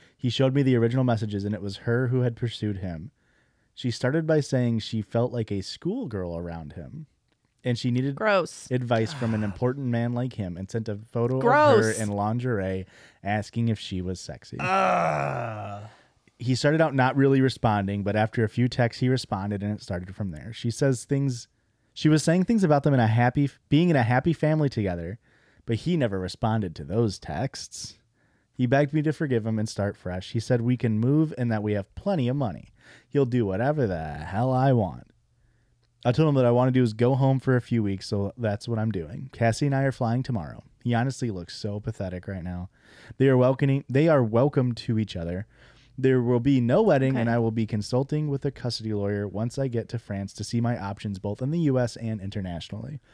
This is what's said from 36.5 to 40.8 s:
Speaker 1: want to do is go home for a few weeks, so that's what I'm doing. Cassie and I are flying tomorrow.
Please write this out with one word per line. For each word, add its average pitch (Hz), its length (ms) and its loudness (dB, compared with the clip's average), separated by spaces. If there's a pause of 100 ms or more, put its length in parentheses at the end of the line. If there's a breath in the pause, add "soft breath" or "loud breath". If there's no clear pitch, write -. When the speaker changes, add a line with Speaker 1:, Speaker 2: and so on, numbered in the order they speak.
Speaker 1:
want 123 180 4
to 127 40 2
do 127 100 6
is 117 120 2
go 123 200 4
home 135 260 4
for 131 160 2
a 123 60 2
few 117 200 0
weeks, 98 260 -4
so 101 280 -2
that's 107 320 -4
what 117 100 -2
I'm 110 120 0
doing. 98 420 -8
Cassie 117 340 2
and 139 80 0
I 135 80 0
are 135 100 2
flying 123 300 -2
tomorrow. 107 420 -6 (180)